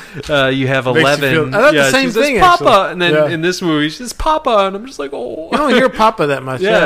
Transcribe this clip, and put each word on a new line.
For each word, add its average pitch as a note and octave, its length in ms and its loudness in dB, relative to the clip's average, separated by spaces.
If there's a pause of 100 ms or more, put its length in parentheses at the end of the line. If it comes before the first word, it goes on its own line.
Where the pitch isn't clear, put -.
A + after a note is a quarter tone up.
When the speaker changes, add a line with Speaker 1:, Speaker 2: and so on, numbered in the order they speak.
(300)
Speaker 1:
uh, C#3 200 2
you C3+ 180 -2
have C3 180 0
Speaker 2:
Makes B2+ 140 0
you - 20 4
feel, C#3+ 460 2
Speaker 1:
Eleven. C3 80 -8
Speaker 2:
I - 20 0
thought C#4 140 4
the D3+ 60 2
Speaker 1:
Yeah, C#3 120 4
Speaker 2:
same C4 200 0
Speaker 1:
she - 40 -4
says, A#3 140 0
Speaker 2:
thing, B3+ 120 0
Speaker 1:
"Papa," F4 260 4
Speaker 2:
actually. F#3+ 260 2
Speaker 1:
and F3 100 -6
then F3 140 0
Speaker 2:
Yeah. D3+ 140 4
Speaker 1:
in E3 120 -6
this F3+ 220 -2
movie, D#3 260 0
she D#3 80 -12
says, A#3+ 160 -12
"Papa," C4+ 540 0
and F#3+ 80 -8
I'm G#3+ 100 -12
just C4+ 140 -16
like, C#4 120 -8
"Oh." B3 400 -10
Speaker 2:
You B3 60 0
don't C#4+ 160 0
hear B3+ 160 4
Papa A3 380 0
that C3+ 160 -2
much. C3 180 -8
Speaker 1:
Yeah, G3 80 0 (160)